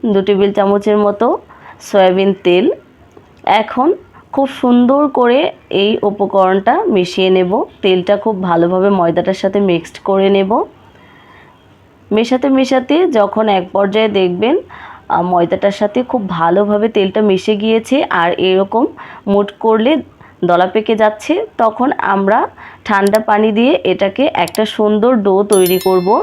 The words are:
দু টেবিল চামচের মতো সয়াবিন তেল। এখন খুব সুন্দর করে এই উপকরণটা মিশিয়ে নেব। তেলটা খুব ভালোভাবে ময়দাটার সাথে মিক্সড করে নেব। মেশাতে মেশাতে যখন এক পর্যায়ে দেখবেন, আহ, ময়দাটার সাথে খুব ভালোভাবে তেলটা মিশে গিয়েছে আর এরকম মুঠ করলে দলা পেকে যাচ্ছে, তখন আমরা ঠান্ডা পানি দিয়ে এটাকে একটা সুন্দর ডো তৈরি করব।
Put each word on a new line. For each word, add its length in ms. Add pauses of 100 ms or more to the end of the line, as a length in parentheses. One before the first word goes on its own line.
(140)
দু 140
টেবিল 300
চামচের 480
মতো 220 (600)
সয়াবিন 440 (140)
তেল। 200 (960)
এখন 280 (460)
খুব 120 (140)
সুন্দর 400 (160)
করে 220 (440)
এই 80 (180)
উপকরণটা 640 (220)
মিশিয়ে 420
নেব। 140 (300)
তেলটা 420
খুব 180
ভালোভাবে 480 (100)
ময়দাটার 420
সাথে 180 (100)
মিক্সড 280 (120)
করে 200
নেব। 220 (1600)
মেশাতে 380
মেশাতে 460 (220)
যখন 320
এক 160 (100)
পর্যায়ে 340 (100)
দেখবেন, 400
আহ, 720
ময়দাটার 480
সাথে 200 (120)
খুব 180
ভালোভাবে 640
তেলটা 260
মিশে 340
গিয়েছে 420 (240)
আর 80 (200)
এরকম 340 (440)
মুঠ 200 (120)
করলে 320 (520)
দলা 240
পেকে 280
যাচ্ছে, 380 (240)
তখন 320 (240)
আমরা 260 (460)
ঠান্ডা 340 (100)
পানি 220
দিয়ে 220 (180)
এটাকে 320 (220)
একটা 180 (120)
সুন্দর 360 (140)
ডো 100 (180)
তৈরি 340
করব। 220 (140)